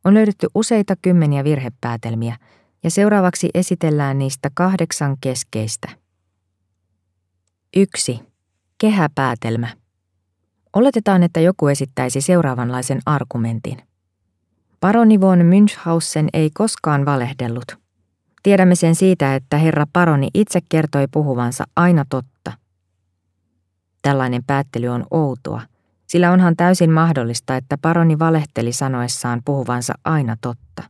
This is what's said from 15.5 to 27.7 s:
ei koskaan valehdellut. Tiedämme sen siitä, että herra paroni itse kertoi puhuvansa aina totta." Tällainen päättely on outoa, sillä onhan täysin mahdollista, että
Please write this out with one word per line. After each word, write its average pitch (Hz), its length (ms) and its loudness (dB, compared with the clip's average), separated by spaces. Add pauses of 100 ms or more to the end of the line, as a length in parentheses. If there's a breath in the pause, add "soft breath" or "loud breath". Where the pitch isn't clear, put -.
ei 156 220 0
koskaan 151 500 -2
valehdellut. 123 760 -4 (640)
Tiedämme 185 320 6
sen 165 200 2
siitä, 165 400 2
että 135 240 -2
herra 151 340 2
paroni 156 420 2
itse 208 340 0
kertoi 151 420 0
puhuvansa 127 540 -2 (120)
aina 170 320 2
totta." 131 440 -10 (1500)
Tällainen 127 420 0
päättely 139 440 -4
on 120 220 -6
outoa, 131 520 -4 (440)
sillä 175 260 2
onhan 180 240 4
täysin 180 340 2
mahdollista, 139 680 0
että 131 260 -6